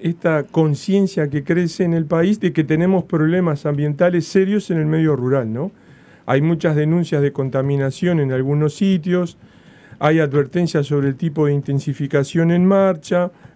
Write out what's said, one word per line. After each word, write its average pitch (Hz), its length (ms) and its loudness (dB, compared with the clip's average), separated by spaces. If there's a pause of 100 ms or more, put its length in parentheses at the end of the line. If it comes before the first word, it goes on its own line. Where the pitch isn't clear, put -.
esta 160 440 -2
conciencia 165 840 0
que 139 160 -4
crece 175 400 0
en 170 80 0
el 165 140 0
país 175 340 0
de - 140 -2
que 160 100 0
tenemos 170 400 0
problemas 160 640 0
ambientales 147 580 0
serios 196 460 0
en 165 80 0
el 156 80 0
medio 156 300 2
rural, 123 360 -2
¿no? 147 180 -6 (540)
Hay 139 160 2
muchas 160 360 0
denuncias 160 440 0
de 143 100 0
contaminación 139 880 -2
en 135 120 0
algunos 147 420 0
sitios, 180 600 0 (640)
hay 156 200 2
advertencias 151 680 0
sobre 143 220 0
el 131 80 -4
tipo 156 280 -2
de 143 80 2
intensificación 143 1000 -2
en 180 140 2
marcha, 185 680 0 (240)